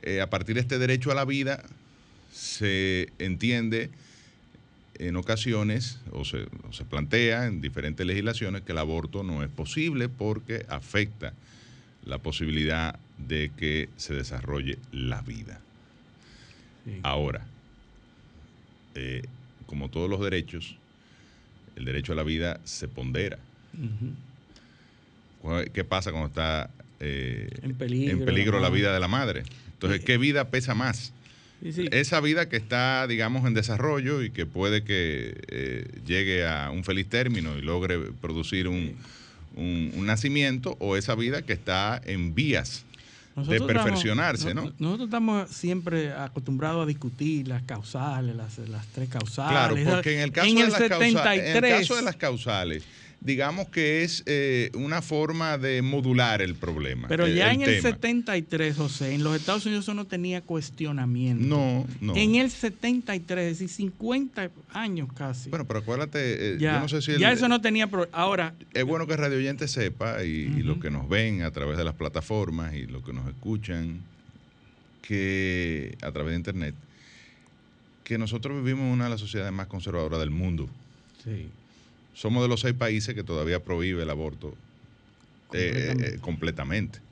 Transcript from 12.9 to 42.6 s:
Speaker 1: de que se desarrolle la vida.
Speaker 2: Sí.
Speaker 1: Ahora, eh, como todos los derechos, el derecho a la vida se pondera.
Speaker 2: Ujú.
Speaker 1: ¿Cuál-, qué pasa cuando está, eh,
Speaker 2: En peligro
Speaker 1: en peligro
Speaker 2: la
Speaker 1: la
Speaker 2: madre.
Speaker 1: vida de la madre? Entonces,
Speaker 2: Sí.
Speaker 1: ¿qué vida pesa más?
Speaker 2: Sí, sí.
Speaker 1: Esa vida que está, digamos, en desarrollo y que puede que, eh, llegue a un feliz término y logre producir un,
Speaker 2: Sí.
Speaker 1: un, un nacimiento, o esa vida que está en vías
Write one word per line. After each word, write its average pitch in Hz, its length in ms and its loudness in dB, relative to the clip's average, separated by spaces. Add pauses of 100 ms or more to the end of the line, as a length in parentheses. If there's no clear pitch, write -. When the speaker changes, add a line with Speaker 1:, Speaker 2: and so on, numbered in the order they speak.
Speaker 1:
de 76 380 -2
que 78 400 -2
se - 180 -8
desarrolle 65 640 -6 (140)
la 62 300 -4
vida. 101 380 -12 (1200)
Speaker 2:
Sí. 113 80 -10 (100)
Speaker 1:
Ahora, 71 440 -2 (1500)
eh, 64 280 -8 (440)
como 71 220 -8
todos 82 200 -2
los 98 120 0
derechos, 90 560 -4 (1000)
el 64 80 -10
derecho 65 280 -4
a 78 40 -2
la 78 60 -2
vida 80 420 -2
se - 240 -10
pondera. 64 500 -4 (360)
Speaker 2:
Ujú. 123 380 -6 (1300)
Speaker 1:
¿Cuál-, 82 280 -2
qué 92 140 -2
pasa 92 260 -2
cuando 80 180 -2
está, 78 420 0 (300)
eh, 65 480 -4 (140)
Speaker 2:
En 131 120 -4
peligro 127 440 0
Speaker 1:
en 131 60 0
peligro 101 340 4
Speaker 2:
la 92 60 4
Speaker 1:
la 90 40 6
Speaker 2:
madre. 92 120 4
Speaker 1:
vida 101 140 4
de 92 60 2
la 90 80 2
madre? 107 340 0 (320)
Entonces, 95 260 0
Speaker 2:
Sí. - 60 -6
Speaker 1:
¿qué 127 120 4
vida 139 300 2
pesa 127 260 0
más? 120 380 -2 (500)
Speaker 2:
Sí, 170 100 -6
sí. 170 200 -2
Speaker 1:
Esa 143 280 4
vida 160 280 2
que 117 80 -2
está, 127 500 2
digamos, 117 400 2
en 123 80 6
desarrollo 135 680 0
y 110 80 -2
que 85 160 -4
puede 98 360 2
que, 82 560 -2 (100)
eh, 64 380 -6 (200)
llegue 92 400 2
a 73 240 -2
un 87 140 -4
feliz 98 220 0
término 104 520 0
y - 40 -4
logre 87 360 0 (220)
producir 82 480 -2
un, 90 200 -2
Speaker 2:
Sí. 69 60 -8 (600)
Speaker 1:
un, 85 400 -2
un 95 100 -2
nacimiento, 131 760 2
o 98 160 0
esa 110 180 0
vida 117 280 -2
que - 100 -4
está 98 520 0
en 87 300 -2
vías 101 500 0 (500)